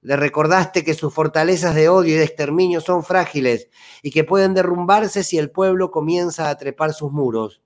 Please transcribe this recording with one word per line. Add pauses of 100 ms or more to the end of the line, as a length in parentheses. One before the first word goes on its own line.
Le
recordaste
que
sus
fortalezas
de
odio
y
de
exterminio
son
frágiles (340)
y
que
pueden
derrumbarse
si
el
pueblo
comienza
a
trepar
sus
muros.